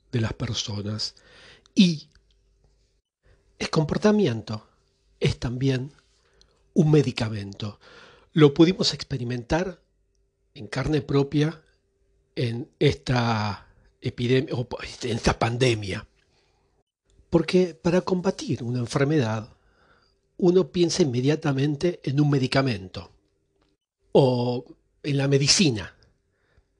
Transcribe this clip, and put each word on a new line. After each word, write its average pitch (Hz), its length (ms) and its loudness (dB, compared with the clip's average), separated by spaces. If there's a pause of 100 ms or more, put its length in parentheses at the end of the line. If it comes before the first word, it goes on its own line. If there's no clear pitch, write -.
(120)
de 120 80 -2
las 107 120 -2
personas 107 840 -8 (580)
y 175 340 2 (1500)
el - 120 -6
comportamiento 151 960 0 (540)
es - 180 0
también 127 540 -4 (800)
un 151 180 4
medicamento. 110 880 0 (540)
Lo 147 220 6
pudimos 170 400 4
experimentar 135 840 -6 (720)
en 107 120 -16
carne 143 360 -2
propia 147 600 0 (720)
en 120 440 -6
esta 117 880 -2 (320)
epidemia, 127 540 -2
o 117 120 -6 (360)
en 117 140 -4
esta - 220 0
pandemia. 117 680 -2 (1200)
Porque 170 460 2
para 180 260 0
combatir 185 640 -4
una 120 160 -4
enfermedad, 120 760 -2 (840)
uno 180 340 2
piensa 170 300 2
inmediatamente 143 1000 0
en 139 160 -2
un 147 120 4
medicamento 127 840 -2 (1000)
o 123 520 2 (380)
en 139 160 -2
la 139 100 0
medicina. 139 640 2 (840)